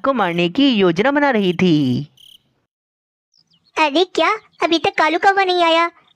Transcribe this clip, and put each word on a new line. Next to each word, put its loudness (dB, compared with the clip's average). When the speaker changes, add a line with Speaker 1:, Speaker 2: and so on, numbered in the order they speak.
Speaker 1:
को 0
मारने -2
की 0
योजना 0
बना 0
रही 0
थी। 0
Speaker 2:
अरे 2
क्या, -2
अभी 0
तक -4
कालू 0
कौवा 0
नहीं -2
आया? 0